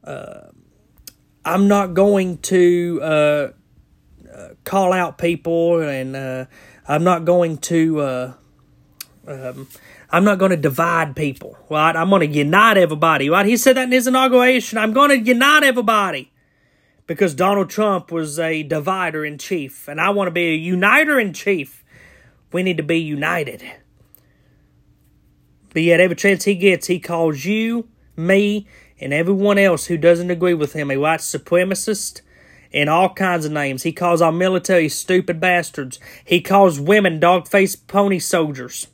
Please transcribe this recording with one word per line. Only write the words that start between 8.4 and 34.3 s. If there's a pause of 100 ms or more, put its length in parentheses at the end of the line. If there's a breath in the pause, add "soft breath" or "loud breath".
um, (440 loud breath)
I'm
not
gonna
divide
people, (140)
right?
I'm
gonna
unite
everybody,"
right?
He
said
that
in
his
inauguration,
"I'm
gonna
unite
everybody." (760)
Because
Donald
Trump
was
a
divider
in
chief,
and
I
wanna
be
a
uniter
in
chief. (680 soft breath)
We
need
to
be
united. (2000 soft breath)
But
yet,
every
chance
he
gets,
he
calls
you, (280)
me, (340 soft breath)
and
everyone
else
who
doesn't
agree
with
him
a
white
supremacist (500 soft breath)
and
all
kinds
of
names.
He
calls
our